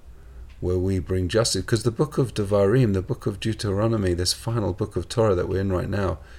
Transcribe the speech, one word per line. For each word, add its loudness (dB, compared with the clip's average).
where 0
we 0
bring -2
justice, 2
'cause 0
the 0
book -2
of 0
Devarim, 4
the 0
book -6
of -4
Deuteronomy, 0
this 0
final -2
book -4
of -4
Torah 4
that 0
we're 0
in 0
right 0
now, 0